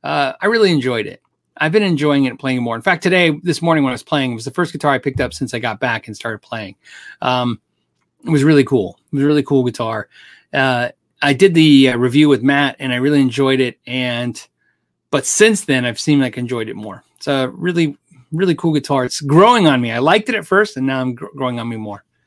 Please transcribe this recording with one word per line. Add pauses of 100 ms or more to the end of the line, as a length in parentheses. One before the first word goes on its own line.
Uh,
I
really
enjoyed
it. (360)
I've
been
enjoying
it
playing
more.
In
fact,
today,
this
morning
when
I
was
playing,
it
was
the
first
guitar
I
picked
up
since
I
got
back
and
started
playing. (460)
Um, (640)
it
was
really
cool. (120)
It
was
a
really
cool
guitar. (440)
Uh, (320)
I
did
the,
uh,
review
with
Matt,
and
I
really
enjoyed
it.
And, (680)
but
since
then,
I've
seemed
like
I
enjoyed
it
more. (140)
It's
a
really, (360)
really
cool
guitar.
It's
growing
on
me.
I
liked
it
at
first,
and
now
I'm
gr-,
growing
on
me
more. (240)